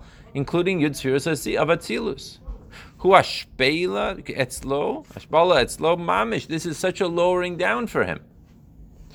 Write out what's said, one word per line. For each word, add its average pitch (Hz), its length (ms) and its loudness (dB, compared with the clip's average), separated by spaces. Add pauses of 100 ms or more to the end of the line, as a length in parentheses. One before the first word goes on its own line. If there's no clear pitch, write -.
(340)
including 170 460 0
Yud 147 120 2
Sfiros 135 360 -2 (340)
of 151 60 2
Atzilus. 185 680 -4 (640)
Hu 180 100 2
Ashpela 180 1120 2
Etzlo, 139 840 -4
Ashpala 165 540 4
Etzlo 160 380 0
Mamish. 180 480 -2
This 160 180 -4
is 160 120 -6
such 185 240 -2
a 185 60 2
lowering 180 500 0
down 214 300 0
for 120 180 0
him. 80 160 -4 (920)